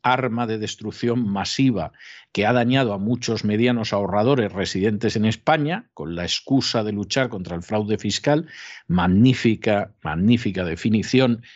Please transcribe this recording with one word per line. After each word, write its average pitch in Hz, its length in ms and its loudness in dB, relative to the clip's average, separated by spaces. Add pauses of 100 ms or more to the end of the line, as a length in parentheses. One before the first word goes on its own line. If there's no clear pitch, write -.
arma 123 440 0
de 110 120 -4
destrucción 110 680 -4
masiva, 98 680 0 (400)
que 104 140 0
ha 113 60 2
dañado 123 400 2
a 98 60 -4
muchos 113 460 -2
medianos 110 500 0
ahorradores 104 580 2
residentes 98 640 -2
en 107 80 0
España, 151 720 0
con 80 200 -10
la 87 100 -6
excusa 120 600 0
de 107 80 -4
luchar 104 380 -2
contra 90 260 -8
el 85 60 -8
fraude 107 340 -2
fiscal, 147 520 0 (380)
magnífica, 101 1160 2
magnífica 95 600 0
definición 110 800 0 (140)